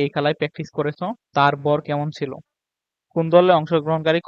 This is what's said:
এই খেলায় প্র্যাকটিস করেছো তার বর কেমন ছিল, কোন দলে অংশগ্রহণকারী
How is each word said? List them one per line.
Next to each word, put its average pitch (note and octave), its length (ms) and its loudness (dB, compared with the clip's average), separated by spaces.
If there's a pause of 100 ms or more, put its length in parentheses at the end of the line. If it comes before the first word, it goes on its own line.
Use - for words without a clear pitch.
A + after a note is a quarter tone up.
এই C#3+ 140 0
খেলায় D3 240 -2
প্র্যাকটিস D3+ 380 -6
করেছো D3 300 -4 (300)
তার C#3+ 160 4 (120)
বর D3 220 2
কেমন D3 300 -4
ছিল, C3 160 -8 (840)
কোন E3 160 0
দলে F3+ 260 6
অংশগ্রহণকারী D#3+ 680 0